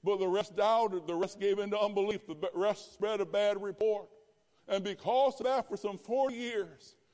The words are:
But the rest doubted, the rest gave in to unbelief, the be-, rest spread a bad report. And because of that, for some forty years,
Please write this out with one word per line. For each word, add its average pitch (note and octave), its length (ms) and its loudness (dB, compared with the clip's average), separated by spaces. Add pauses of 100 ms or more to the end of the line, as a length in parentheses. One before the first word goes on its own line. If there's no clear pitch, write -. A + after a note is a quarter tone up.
But G3 140 0
the F#3+ 100 0
rest F#3+ 280 0
doubted, G#3 500 2
the E3 80 -6
rest F3+ 260 -2
gave G3 200 2
in G3+ 100 -2
to G3+ 100 0
unbelief, G3+ 460 0
the D#3+ 80 -10
be-, D#3 220 -6
rest G3 380 -2
spread G#3 280 0
a F#3+ 40 0
bad G3+ 360 2
report. G#3 460 -2 (600)
And G3 160 0
because A#3+ 560 2
of A3+ 60 -4
that, B3+ 240 2
for G#3 80 -6
some G3+ 220 -6
forty C4 360 0
years, A3 600 -6 (180)